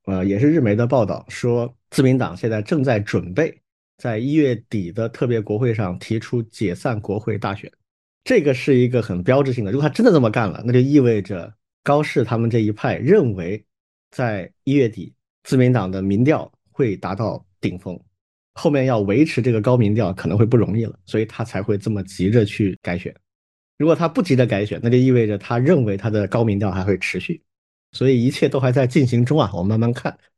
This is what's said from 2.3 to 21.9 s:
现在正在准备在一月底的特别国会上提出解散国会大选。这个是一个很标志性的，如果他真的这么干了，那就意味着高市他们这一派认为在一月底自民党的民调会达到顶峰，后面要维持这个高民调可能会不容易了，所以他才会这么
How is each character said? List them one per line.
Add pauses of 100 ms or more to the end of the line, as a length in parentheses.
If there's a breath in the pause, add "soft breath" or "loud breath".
现
在
正
在
准
备 (400)
在
一
月 (140)
底
的
特
别
国
会
上
提
出
解
散
国
会
大
选。 (520)
这
个
是
一
个
很
标
志
性
的，
如
果
他
真
的
这
么
干
了，
那
就
意
味
着 (300)
高
市
他
们
这
一
派
认
为 (460)
在 (120)
一
月
底 (300)
自
民
党
的
民
调 (200)
会
达
到 (160)
顶
峰， (580)
后
面
要
维
持
这
个
高
民
调
可
能
会
不
容
易
了，
所
以
他
才
会
这
么